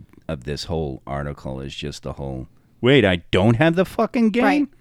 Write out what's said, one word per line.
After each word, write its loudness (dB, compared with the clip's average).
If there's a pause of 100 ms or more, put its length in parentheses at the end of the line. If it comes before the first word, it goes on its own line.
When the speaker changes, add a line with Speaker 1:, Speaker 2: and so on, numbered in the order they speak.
(260)
Speaker 1:
of -8
this -8
whole -6
article -8
is -10
just -10
the -8
whole, -10 (320)
"Wait, 6
I 4 (140)
don't 4
have 2
the 4
fucking 0
game?" 0
Speaker 2:
Right. 2 (120)